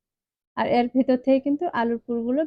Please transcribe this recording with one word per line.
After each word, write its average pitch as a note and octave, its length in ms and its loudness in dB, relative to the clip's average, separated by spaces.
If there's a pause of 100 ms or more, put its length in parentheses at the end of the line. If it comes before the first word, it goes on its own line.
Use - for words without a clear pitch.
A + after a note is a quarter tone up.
(560)
আর A3 120 -2
এর A#3+ 240 2
ভিতর B3+ 300 2
থেকে C4+ 180 4
কিন্তু C#4+ 240 -2 (100)
আলুর A#3 280 -2
পুরগুলো A#3+ 440 -2